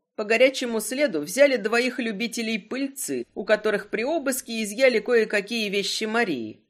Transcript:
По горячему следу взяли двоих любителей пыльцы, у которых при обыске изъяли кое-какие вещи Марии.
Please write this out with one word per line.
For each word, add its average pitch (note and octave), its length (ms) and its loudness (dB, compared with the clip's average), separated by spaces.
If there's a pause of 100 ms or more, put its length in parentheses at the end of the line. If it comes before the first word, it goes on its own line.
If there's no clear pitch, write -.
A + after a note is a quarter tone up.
(160)
По G#3+ 80 -4
горячему A#3 560 2
следу B3+ 400 0
взяли B3+ 360 4
двоих A#3 420 0
любителей A3+ 600 -4
пыльцы, B3 760 -6
у G3+ 100 -8
которых G#3 460 0
при G#3+ 120 -2
обыске C4 600 -2
изъяли A3 360 2
кое-какие A3 720 0
вещи G3 360 -2
Марии. F#3 640 -2